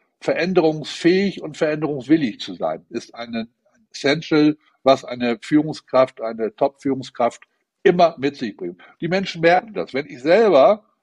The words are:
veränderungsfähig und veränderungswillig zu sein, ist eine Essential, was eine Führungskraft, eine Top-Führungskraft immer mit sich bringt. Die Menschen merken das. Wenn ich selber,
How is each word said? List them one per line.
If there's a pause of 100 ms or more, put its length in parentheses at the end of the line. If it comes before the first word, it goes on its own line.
(200)
veränderungsfähig
und
veränderungswillig
zu
sein,
ist
eine (440)
Essential, (260)
was
eine
Führungskraft,
eine
Top-Führungskraft (400)
immer
mit
sich
bringt. (220)
Die
Menschen
merken
das.
Wenn
ich
selber, (180)